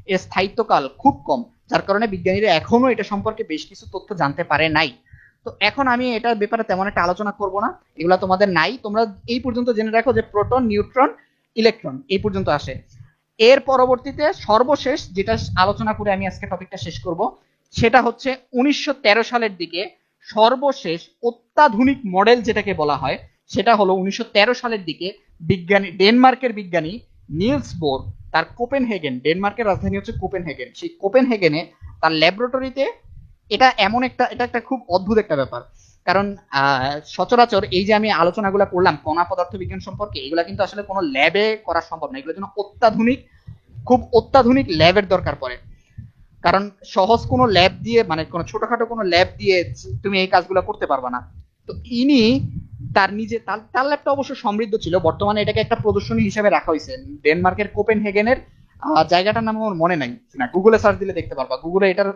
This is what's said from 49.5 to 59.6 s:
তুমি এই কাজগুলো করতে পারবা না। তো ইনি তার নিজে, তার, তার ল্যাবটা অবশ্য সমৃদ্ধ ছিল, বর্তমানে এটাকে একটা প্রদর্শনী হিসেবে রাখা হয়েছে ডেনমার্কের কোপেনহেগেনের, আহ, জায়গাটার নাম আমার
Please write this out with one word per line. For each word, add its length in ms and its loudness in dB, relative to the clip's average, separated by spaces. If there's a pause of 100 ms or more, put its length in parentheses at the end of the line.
তুমি 160 0
এই 80 0
কাজগুলো 340 2
করতে 240 -6
পারবা 240 -4
না। 100 -6 (480)
তো 60 -12 (120)
ইনি 360 2 (720)
তার 180 2
নিজে, 260 -6
তার, 200 -8 (140)
তার 120 0
ল্যাবটা 260 -2
অবশ্য 240 -4
সমৃদ্ধ 400 -4
ছিল, 240 -2
বর্তমানে 420 0
এটাকে 180 -2
একটা 160 0
প্রদর্শনী 480 0
হিসেবে 260 0
রাখা 220 2
হয়েছে 200 -4 (320)
ডেনমার্কের 440 2
কোপেনহেগেনের, 680 0 (440)
আহ, 260 2
জায়গাটার 360 2
নাম 140 -4
আমার 180 -4